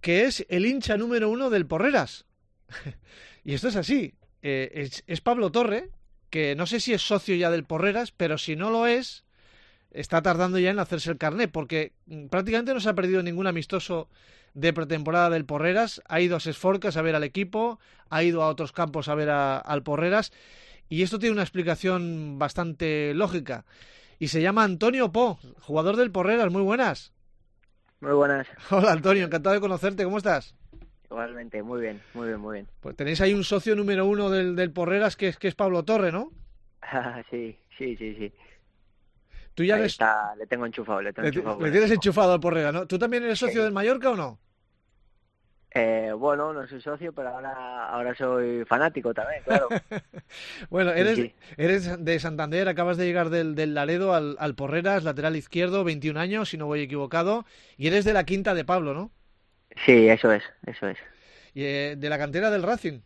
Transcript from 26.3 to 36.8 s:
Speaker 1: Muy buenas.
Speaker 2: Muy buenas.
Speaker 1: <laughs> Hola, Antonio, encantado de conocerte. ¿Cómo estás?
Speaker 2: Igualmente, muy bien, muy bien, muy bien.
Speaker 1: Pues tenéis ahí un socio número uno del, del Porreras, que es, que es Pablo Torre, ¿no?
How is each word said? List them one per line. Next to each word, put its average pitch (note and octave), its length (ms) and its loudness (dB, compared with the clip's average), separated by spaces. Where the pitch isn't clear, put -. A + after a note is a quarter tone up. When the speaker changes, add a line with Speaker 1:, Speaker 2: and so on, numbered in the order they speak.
Speaker 1:
Muy G3 100 0
buenas. G#3 500 0
Speaker 2:
Muy C#3+ 120 0
buenas. C#3+ 340 4
Speaker 1:
<laughs> - 120 -8
Hola, G3 220 6
Antonio, F#3 340 4
encantado E3 280 2
de G3+ 60 2
conocerte. F#3+ 440 -2
¿Cómo F#3+ 140 -2
estás? F#3 360 0
Speaker 2:
Igualmente, A#2 520 -8
muy A#2+ 180 -6
bien, G#2+ 220 -8
muy A#2 160 -8
bien, A2 120 -6
muy G#2+ 140 -10
bien. G2+ 140 -12
Speaker 1:
Pues C3+ 160 -14
tenéis D3+ 240 -2
ahí F#3+ 140 6
un G3 100 0
socio G#3 320 0
número G3+ 300 0
uno G3+ 240 2
del, F#3 260 0
del F3+ 160 0
Porreras, F3+ 440 0
que G3 120 0
es, E3 100 -4
que G3 100 -2
es E3 60 -4
Pablo F#3 300 0
Torre, G3 260 2
¿no? A3 220 -6